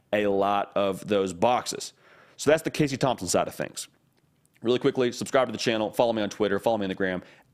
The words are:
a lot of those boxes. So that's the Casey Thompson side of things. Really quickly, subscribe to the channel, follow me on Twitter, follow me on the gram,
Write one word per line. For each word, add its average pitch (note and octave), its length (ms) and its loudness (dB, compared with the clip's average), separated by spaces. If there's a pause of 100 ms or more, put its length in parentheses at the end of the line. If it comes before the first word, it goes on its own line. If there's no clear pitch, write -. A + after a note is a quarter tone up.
(120)
a G#2 140 2
lot G2 480 2
of G2 320 -2
those G2 260 0
boxes. A2+ 600 -2 (440)
So - 140 0
that's D#3+ 120 4
the C#3+ 80 -2
Casey C3+ 260 0
Thompson A2+ 320 0
side F2 180 2
of - 80 -10
things. - 340 -10 (760)
Really A#2+ 160 2
quickly, B2+ 340 0
subscribe B2+ 360 0
to A2+ 40 -10
the A2 60 -8
channel, A2 340 0
follow A#2 220 2
me G#2+ 80 0
on G2 80 -2
Twitter, G2 280 0
follow A2+ 200 0
me G2+ 80 -2
on - 20 -2
the F#2+ 60 -4
gram, F#2 280 -4 (320)